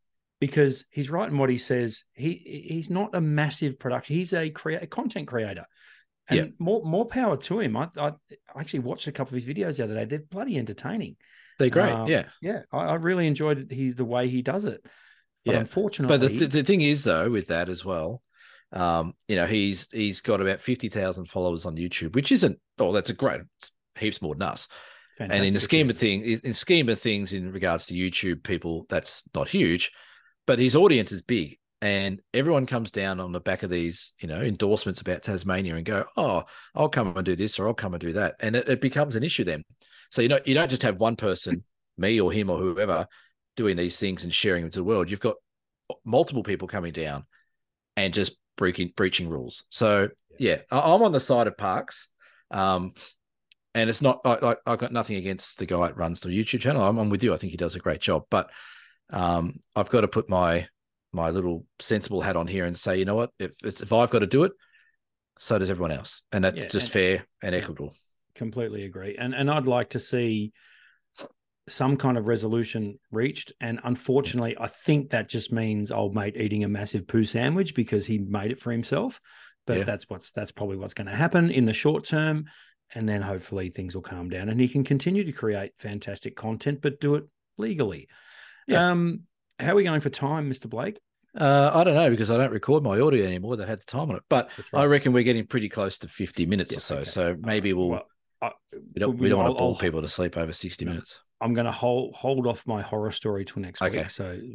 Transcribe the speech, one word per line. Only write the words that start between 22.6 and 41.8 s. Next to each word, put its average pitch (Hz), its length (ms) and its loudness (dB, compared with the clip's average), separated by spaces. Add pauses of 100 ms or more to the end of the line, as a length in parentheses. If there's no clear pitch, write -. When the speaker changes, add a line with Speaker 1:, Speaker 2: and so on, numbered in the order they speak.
Speaker 2:
oh, 92 140 2
that's 101 180 0
a 101 40 -4
great, 92 260 -2 (180)
it's - 140 -10 (260)
heaps 107 240 -4
more 76 140 -4
than 87 60 -6
us. - 260 -6 (500)
And 101 140 -4
in 101 60 4
the 98 80 4
Speaker 1:
Fantastic 98 160 4
Speaker 2:
scheme 156 280 4
of 110 60 0
Speaker 1:
achievement. 110 460 0
Speaker 2:
thing, 135 80 -6
in 110 40 -4
scheme 160 360 4
of 110 100 0
things, 101 320 -2
in 92 180 -4
regards 90 360 -2
to 87 80 -8
YouTube 90 500 -2
people, 82 440 -4
that's - 360 -4 (100)
not 71 140 -2
huge, 90 420 2 (560)
but 123 140 4
his 127 160 4
audience 156 340 6
is 95 120 -8
big. 87 360 -2 (220)
And 98 400 0 (140)
everyone 139 320 2
comes 117 260 -4
down 95 280 -2
on 90 120 -6
the 87 80 -4
back 92 240 -2
of 92 60 -4
these, 85 500 -4
you - 80 -10
know, 78 120 -6
endorsements 104 600 0
about 90 220 -4
Tasmania 92 540 -2
and 82 80 -6
go, 101 200 -2 (120)
"Oh, 101 260 0 (320)
I'll 151 140 2
come 104 280 -2
and 92 80 -4
do 90 120 2
this 101 220 -2
or 98 100 0
I'll 117 60 0
come 95 200 -6
and 82 60 -6
do 85 140 -6
that." 98 260 0
And 110 160 -2
it, 123 120 -2
it 131 120 2
becomes 143 360 0
an 110 60 0
issue 139 220 0
then. 78 180 -4 (480)
So, - 120 0
you 117 60 6
know, 135 160 4
you 135 100 4
don't 156 160 4
just 127 120 0
have 104 160 0
one 113 180 2
person, 90 460 -2 (180)